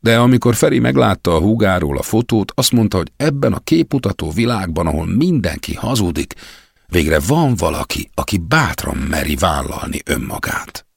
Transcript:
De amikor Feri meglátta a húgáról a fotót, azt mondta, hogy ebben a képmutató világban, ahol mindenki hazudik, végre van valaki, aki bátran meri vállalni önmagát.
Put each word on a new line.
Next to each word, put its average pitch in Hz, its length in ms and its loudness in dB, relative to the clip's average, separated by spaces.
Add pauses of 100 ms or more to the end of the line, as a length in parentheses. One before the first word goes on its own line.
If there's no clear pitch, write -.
De 113 180 4
amikor 120 360 4
Feri 147 240 2
meglátta 117 560 2
a 80 60 4
húgáról 92 580 2
a 67 40 -6
fotót, 110 520 0
azt - 180 0
mondta, 110 240 2
hogy 85 200 -2
ebben 143 360 -2
a - 60 -2
képmutató 131 720 0
világban, 92 560 -2
ahol 78 200 -2
mindenki 101 680 0
hazudik, 90 600 -2 (520)
végre 78 320 2
van 131 360 2
valaki, 76 600 -4
aki - 240 -4
bátran 85 580 -2
meri 73 400 -4
vállalni 73 680 -4
önmagát. - 800 -6 (100)